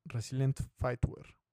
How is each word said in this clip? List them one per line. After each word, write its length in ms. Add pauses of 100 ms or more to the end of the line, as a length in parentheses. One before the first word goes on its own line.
Resilient 540 (180)
Fightwear. 580 (180)